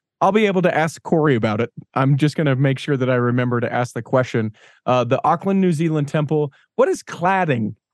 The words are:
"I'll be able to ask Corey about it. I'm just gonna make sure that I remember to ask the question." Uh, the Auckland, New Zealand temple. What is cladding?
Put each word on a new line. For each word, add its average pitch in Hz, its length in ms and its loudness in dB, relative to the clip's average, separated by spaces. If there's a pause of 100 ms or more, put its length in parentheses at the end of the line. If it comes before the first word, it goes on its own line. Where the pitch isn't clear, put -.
(200)
"I'll 185 120 2
be 214 140 4
able 185 160 0
to 170 120 2
ask 156 280 -2
Corey 151 320 2
about 107 260 -2
it. 120 100 -4 (240)
I'm 135 220 2
just 143 200 0
gonna 143 200 0
make 135 220 0
sure 147 180 -4
that 127 140 0
I 131 40 2
remember 123 460 0
to 113 120 -4
ask 120 220 -4
the 117 80 -8
question." 120 500 0 (340)
Uh, 123 180 2
the 120 200 0
Auckland, 180 360 0
New 180 120 2
Zealand 156 360 -2
temple. 151 440 -2 (240)
What 269 120 4
is 349 140 -4
cladding? 156 720 -2 (200)